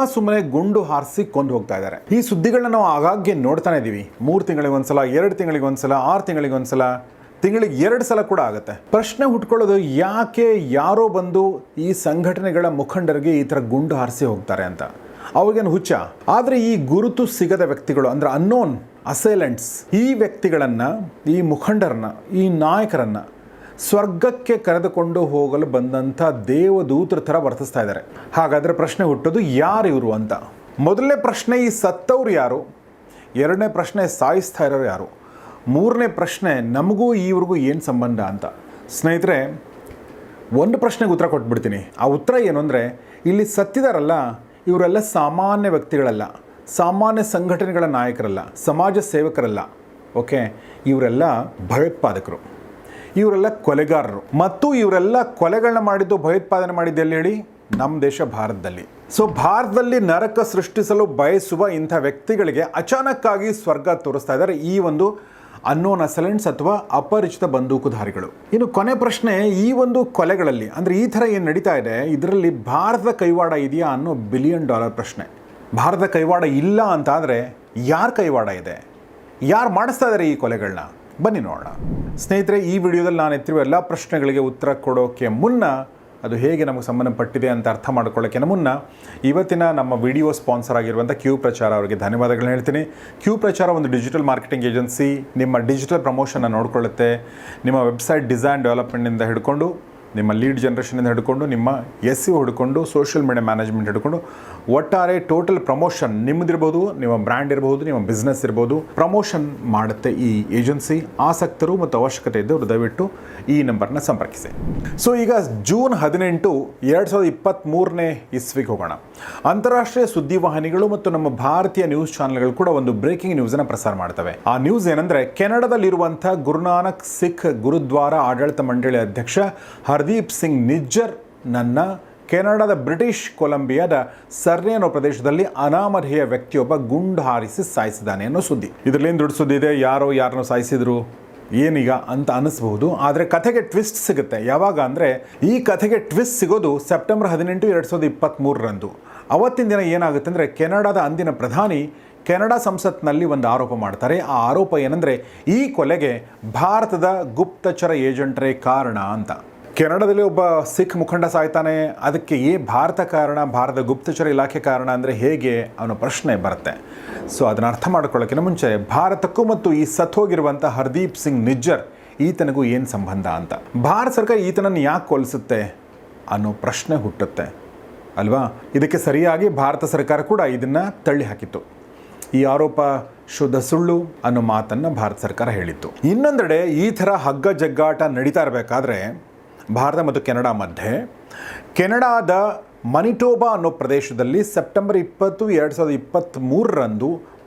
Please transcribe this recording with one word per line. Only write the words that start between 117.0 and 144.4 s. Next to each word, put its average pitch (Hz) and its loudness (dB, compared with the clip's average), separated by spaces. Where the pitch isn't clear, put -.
ಸಾವಿರದ 196 2
ಇಪ್ಪತ್ತ್ಮೂರನೇ 165 -2
ಇಸ್ವಿಗೆ 127 -4
ಹೋಗೋಣ. 92 -4
ಅಂತಾರಾಷ್ಟ್ರೀಯ 240 2
ಸುದ್ದಿವಾಹಿನಿಗಳು 165 0
ಮತ್ತು 202 -2
ನಮ್ಮ 156 0
ಭಾರತೀಯ 170 0
ನ್ಯೂಸ್ 156 -2
ಚಾನೆಲ್‌ಗಳು 127 0
ಕೂಡ 175 0
ಒಂದು 131 2
ಬ್ರೇಕಿಂಗ್ 175 -2
ನ್ಯೂಸನ್ನು 131 0
ಪ್ರಸಾರ 107 -2
ಮಾಡ್ತವೆ. 87 -6
ಆ 123 2
ನ್ಯೂಸ್ 175 2
ಏನಂದ್ರೆ, 151 2
ಕೆನಡಾದಲ್ಲಿರುವಂಥ 190 0
ಗುರುನಾನಕ್ 175 0
ಸಿಖ್ 170 -2
ಗುರುದ್ವಾರ 143 2
ಆಡಳಿತ 143 0
ಮಂಡಳಿ 123 0
ಅಧ್ಯಕ್ಷ 113 -4
ಹರ್ದೀಪ್ 147 0
ಸಿಂಗ್ 135 0
ನಿಜ್ಜರ್ 160 0
ನನ್ನ 120 0
ಕೆನಡಾದ 202 2
ಬ್ರಿಟಿಷ್ 160 -2
ಕೊಲಂಬಿಯಾದ 143 0
ಸರ್ರೆ 175 0
ಅನ್ನೋ 196 2
ಪ್ರದೇಶದಲ್ಲಿ 143 0
ಅನಾಮಧೇಯ 151 0
ವ್ಯಕ್ತಿಯೊಬ್ಬ 127 0
ಗುಂಡು 156 -2
ಹಾರಿಸಿ 120 -2
ಸಾಯಿಸಿದ್ದಾನೆ 104 -4
ಅನ್ನೋ 151 -2
ಸುದ್ದಿ. 123 -2
ಇದ್ರಲ್ಲಿ 143 2
ಏನ್ 170 0
ದೊಡ್ಡ 147 0
ಸುದ್ದಿ 143 2
ಇದೆ? 143 2
ಯಾರೋ 135 2
ಯಾರನ್ನೋ 127 0
ಸಾಯಿಸಿದ್ರು 120 0
ಏನೀಗ 135 2
ಅಂತ 131 -2
ಅನಿಸ್ಬಹುದು, 123 0
ಆದ್ರೆ 143 2
ಕಥೆಗೆ 196 2
ಟ್ವಿಸ್ಟ್ 214 -2
ಸಿಗುತ್ತೆ. 120 -2